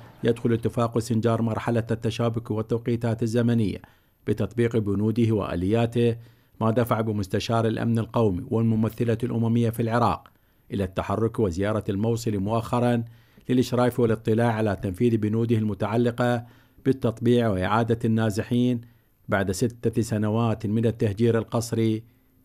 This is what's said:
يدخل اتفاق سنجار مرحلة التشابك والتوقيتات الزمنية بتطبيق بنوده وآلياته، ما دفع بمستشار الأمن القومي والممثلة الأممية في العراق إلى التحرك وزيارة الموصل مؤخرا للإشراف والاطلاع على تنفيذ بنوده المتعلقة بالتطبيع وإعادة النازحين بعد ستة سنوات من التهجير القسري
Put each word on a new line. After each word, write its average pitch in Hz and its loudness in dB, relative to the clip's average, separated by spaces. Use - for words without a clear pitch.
يدخل 120 0
اتفاق 117 -2
سنجار 113 0
مرحلة 113 -2
التشابك 113 -2
والتوقيتات 117 -2
الزمنية 117 2
بتطبيق 113 0
بنوده 110 2
وآلياته، 113 0
ما 110 4
دفع 113 0
بمستشار 110 0
الأمن 113 0
القومي 107 0
والممثلة 113 0
الأممية 117 0
في 113 -4
العراق 123 0
إلى 101 -2
التحرك 98 -2
وزيارة 98 0
الموصل 113 -2
مؤخرا 117 0
للإشراف 123 2
والاطلاع 113 2
على 107 0
تنفيذ 110 0
بنوده 113 0
المتعلقة 117 0
بالتطبيع 120 2
وإعادة 107 0
النازحين 113 0
بعد 98 0
ستة 117 -2
سنوات 107 0
من 110 0
التهجير 113 2
القسري 110 -2